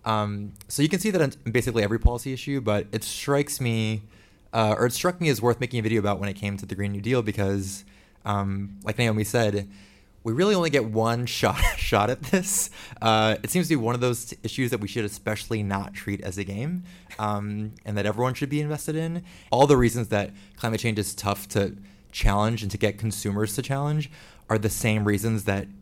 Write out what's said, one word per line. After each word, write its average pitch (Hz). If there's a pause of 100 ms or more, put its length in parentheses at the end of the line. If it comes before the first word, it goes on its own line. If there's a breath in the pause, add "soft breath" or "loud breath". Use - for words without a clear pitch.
Um, 104 (160)
so -
you 156
can 190
see 214
that 180
in 131
basically 117
every 107
policy 120
issue, 135
but 104
it 110
strikes 143
me, 110 (500 soft breath)
uh, 110
or 120
it 120
struck 175
me 156
as 107
worth 117
making 123
a -
video 113
about 101
when 101
it 98
came 101
to 98
the 98
Green 101
New 101
Deal 120
because, 98 (420 soft breath)
um, 101
like -
Naomi 110
said, 101 (560 loud breath)
we 113
really 190
only 165
get 135
one 113
<laughs> -
shot, 104 (160)
shot 107
at 131
this. - (320 loud breath)
Uh, 110
it -
seems 170
to 156
be -
one 117
of 123
those 123
t-, -
issues 120
that 107
we 101
should 113
especially 107
not 98
treat 101
as 95
a 101
game, 127 (380 loud breath)
um, 104 (120)
and 104
that 101
everyone 117
should 139
be 147
invested 151
in. 165 (300 loud breath)
All 135
the 143
reasons 117
that 101 (240 loud breath)
climate 113
change 110
is 98
tough 101
to 101 (340 loud breath)
challenge 107
and 95
to 101
get 104
consumers 104
to 135
challenge 143 (400 loud breath)
are 110
the 104
same 107
reasons 104
that 98 (140)